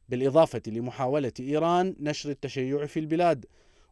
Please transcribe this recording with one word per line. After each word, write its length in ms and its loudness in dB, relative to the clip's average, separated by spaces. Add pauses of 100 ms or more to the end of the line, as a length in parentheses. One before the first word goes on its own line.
بالإضافة 580 4
لمحاولة 760 -2
إيران 600 2
نشر 300 -4
التشيع 560 -2
في 140 -6
البلاد. 460 2 (440)